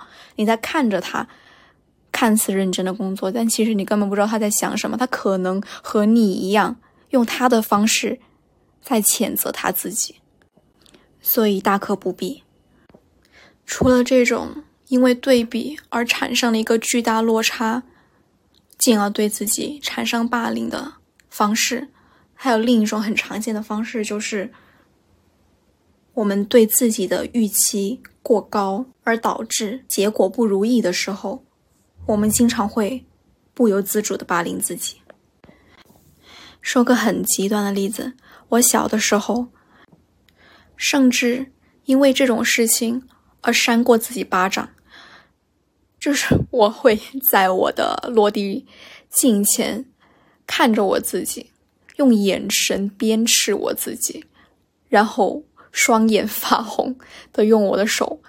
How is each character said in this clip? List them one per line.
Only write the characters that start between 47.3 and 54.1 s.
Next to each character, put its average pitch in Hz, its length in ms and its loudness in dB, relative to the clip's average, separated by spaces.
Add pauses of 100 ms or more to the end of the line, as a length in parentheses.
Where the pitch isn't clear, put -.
在 190 180 4
我 190 220 0
的 - 420 -2
落 208 160 6
地 202 380 -4 (420)
镜 208 340 2
前 220 420 -2 (600)
看 269 260 2
着 208 140 2
我 - 140 0
自 - 240 -6
己， - 260 -10 (460)
用 269 180 4
眼 202 380 2
神 196 380 -2
鞭 220 360 0
笞 220 300 2
我 - 180 -2
自 - 220 -8
己， - 280 -8 (640)